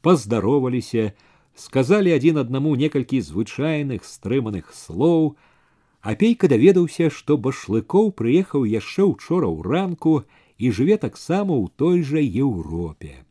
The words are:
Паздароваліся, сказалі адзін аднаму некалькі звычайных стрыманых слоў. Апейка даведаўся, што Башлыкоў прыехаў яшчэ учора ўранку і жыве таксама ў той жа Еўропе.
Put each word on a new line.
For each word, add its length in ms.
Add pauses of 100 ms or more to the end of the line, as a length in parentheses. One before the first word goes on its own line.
Паздароваліся, 1120 (400)
сказалі 560
адзін 320
аднаму 320
некалькі 480
звычайных 800
стрыманых 720
слоў. 600 (680)
Апейка 480
даведаўся, 560
што 320
Башлыкоў 720
прыехаў 560
яшчэ 400
учора 400
ўранку 800 (320)
і 160
жыве 240
таксама 560
ў 240
той 240
жа 160
Еўропе. 1120